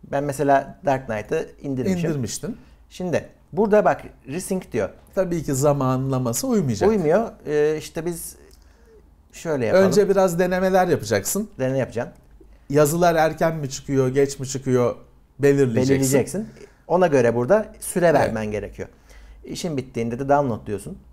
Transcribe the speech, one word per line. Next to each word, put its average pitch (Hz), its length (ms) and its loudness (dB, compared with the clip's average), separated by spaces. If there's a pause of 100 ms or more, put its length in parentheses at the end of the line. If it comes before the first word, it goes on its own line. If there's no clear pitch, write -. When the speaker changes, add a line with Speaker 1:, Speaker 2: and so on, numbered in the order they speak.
(120)
Speaker 1:
Ben 143 120 -2
mesela 139 600 0
Dark 135 220 -2
Knight'ı 113 420 -4 (120)
indirmişim. 160 480 -2
Speaker 2:
İndirmiştin. 147 480 -6 (320)
Speaker 1:
Şimdi 175 400 -6 (240)
burada 202 320 2
bak 147 160 2 (260)
resync 180 440 -6
diyor. 104 180 -2 (260)
Speaker 2:
Tabii 175 280 -2
ki 143 120 -2
zamanlaması 131 920 0
uymayacak. 180 420 0
Speaker 1:
Uymuyor. 196 420 0 (140)
Ee, 151 320 0
işte 156 280 -10
biz 170 300 -10 (960)
şöyle 143 340 -4
yapalım. 185 220 4
Speaker 2:
Önce 185 220 4
biraz 190 300 2
denemeler 185 480 2
yapacaksın. 113 600 -2 (100)
Speaker 1:
Deneme 131 180 -2
yapacaksın. 123 360 -4 (560)
Speaker 2:
Yazılar 165 460 4
erken 160 400 0
mi 143 140 -6
çıkıyor, 135 380 0
geç 139 320 0
mi 131 80 -8
çıkıyor 123 480 0 (440)
belirleyeceksin. 131 500 4
Speaker 1:
Belirleyeceksin. 135 580 0 (400)
Ona 180 200 4
göre 120 280 4
burada 175 440 2
süre - 260 -2
Speaker 2:
Evet. 151 140 6
Speaker 1:
vermen 110 260 -2
gerekiyor. 101 440 -8 (540)
İşin 160 340 -8
bittiğinde 120 420 -6
de 139 100 -6
download 139 380 0
diyorsun. 107 300 -8 (160)